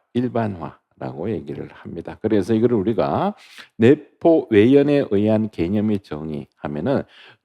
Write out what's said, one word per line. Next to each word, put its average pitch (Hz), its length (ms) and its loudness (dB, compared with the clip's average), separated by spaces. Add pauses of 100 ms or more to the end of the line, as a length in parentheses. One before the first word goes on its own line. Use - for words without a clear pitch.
(140)
일반화라고 104 1160 -6
얘기를 71 420 -10
합니다. - 500 -14
그래서 107 320 0
이걸 117 200 2
우리가 101 600 -2 (420)
내포 151 720 2
외연에 139 600 4
의한 107 380 0
개념의 104 500 -2
정의하면은 76 1040 -6 (420)